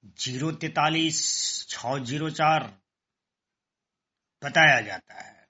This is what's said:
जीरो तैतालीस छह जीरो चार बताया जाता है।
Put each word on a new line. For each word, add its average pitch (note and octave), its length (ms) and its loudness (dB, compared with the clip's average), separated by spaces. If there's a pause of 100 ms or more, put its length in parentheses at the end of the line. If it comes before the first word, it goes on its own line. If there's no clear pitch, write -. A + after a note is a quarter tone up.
जीरो B2+ 480 -6
तैतालीस D#3+ 720 0 (440)
छह C3 300 -4
जीरो D3 320 -4
चार D3+ 480 0 (1700)
बताया C#3+ 360 6
जाता G2+ 340 -10
है। - 360 -20